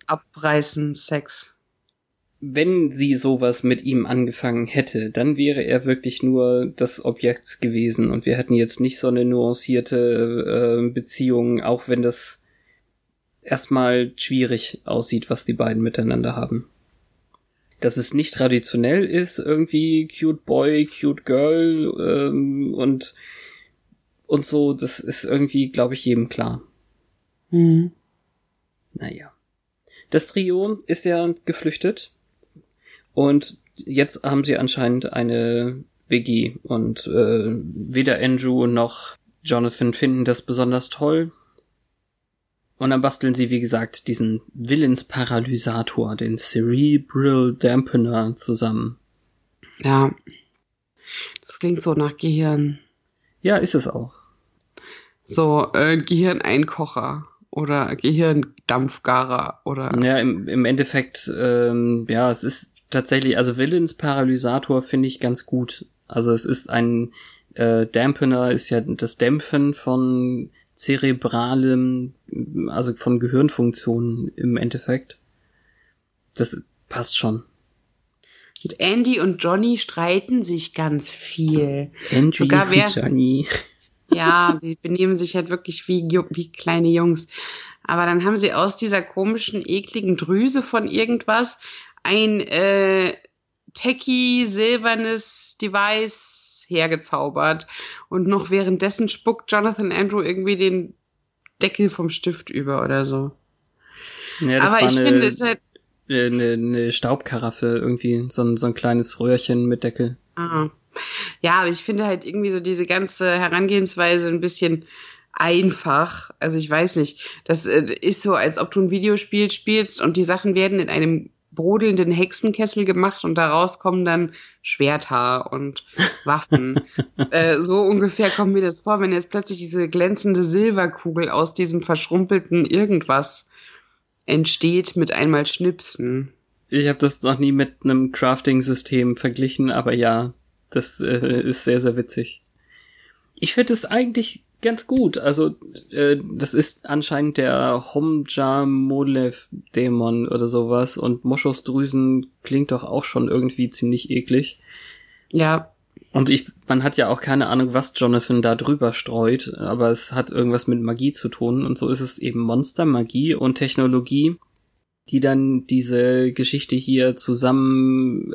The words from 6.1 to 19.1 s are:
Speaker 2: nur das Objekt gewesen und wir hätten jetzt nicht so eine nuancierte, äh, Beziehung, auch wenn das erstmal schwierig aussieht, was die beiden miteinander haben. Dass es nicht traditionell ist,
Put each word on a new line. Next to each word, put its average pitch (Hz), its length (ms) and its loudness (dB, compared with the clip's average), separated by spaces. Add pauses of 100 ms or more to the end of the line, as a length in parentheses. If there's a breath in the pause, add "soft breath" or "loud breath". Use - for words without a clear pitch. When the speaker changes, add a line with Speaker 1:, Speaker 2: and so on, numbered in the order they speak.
Speaker 2:
nur 127 520 2
das - 300 -2
Objekt - 560 -4
gewesen 113 480 0
und 120 160 -2
wir 127 100 2
hätten 127 180 0
jetzt 117 260 2
nicht 127 200 -2
so 131 80 -2
eine 123 180 2
nuancierte, 120 1600 0
äh, - 40 -2
Beziehung, 123 720 0
auch 120 260 -2
wenn 123 140 0
das - 400 -4 (1040)
erstmal 123 720 0
schwierig 127 680 -2
aussieht, 117 440 -2
was - 160 -6
die 117 80 -2
beiden 113 300 -2
miteinander 120 520 -2
haben. 123 320 -6 (1120)
Dass 120 180 0
es 120 160 -2
nicht 147 200 0
traditionell 123 720 2
ist, 180 340 -2